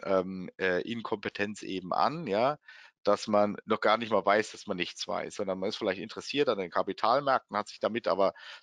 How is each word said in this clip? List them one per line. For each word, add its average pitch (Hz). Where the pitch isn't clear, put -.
ähm, 92
äh, 92
Inkompetenz 104
eben 92
an, 143
ja, 120
dass 101
man 104
noch 107
gar 110
nicht 113
mal 98
weiß, 104
dass -
man 101
nichts -
weiß, 85
sondern 95
man 95
ist 107
vielleicht 98
interessiert 135
an 107
den 90
Kapitalmärkten, 117
hat 107
sich -
damit 107
aber 92